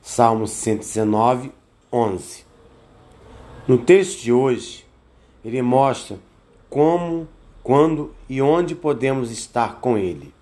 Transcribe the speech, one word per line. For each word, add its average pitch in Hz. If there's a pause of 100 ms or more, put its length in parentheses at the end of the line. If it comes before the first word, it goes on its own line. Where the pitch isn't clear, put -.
Salmo 113
cento 107
e -
dezenove, 113 (400)
onze. 110 (1200)
No 127
texto 185
de 120
hoje, 127 (600)
ele 120
mostra 123 (500)
como, 165 (380)
quando 147 (140)
e 135
onde 160
podemos 135
estar 113
com 120
ele 80